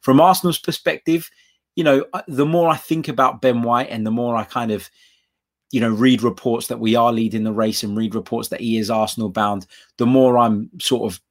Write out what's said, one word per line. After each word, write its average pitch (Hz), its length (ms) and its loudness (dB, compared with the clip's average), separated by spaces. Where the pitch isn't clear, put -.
From 135 180 6
Arsenal's 175 400 4
perspective, 165 720 -4
you 170 100 0
know, 139 280 4
uh, 208 140 -6
the 143 180 -2
more 165 220 2
I 156 80 2
think 160 320 -4
about 131 340 0
Ben 120 200 2
White 120 280 0
and 110 160 -6
the 110 60 -2
more 120 240 -2
I 110 80 -2
kind 117 280 -6
of, 101 180 -6
you 127 80 -2
know, 113 100 2
read 113 320 2
reports 117 460 -2
that 117 140 -8
we 113 160 2
are 117 160 2
leading 113 320 -2
the 110 80 -4
race 110 280 -2
and 104 160 -6
read 110 160 -4
reports 113 360 -6
that - 120 -8
he 113 160 -2
is 110 140 -2
Arsenal 110 380 -2
bound, 104 380 -2
the 123 80 0
more 127 320 4
I'm 110 320 2
sort 113 300 -2
of - 80 -14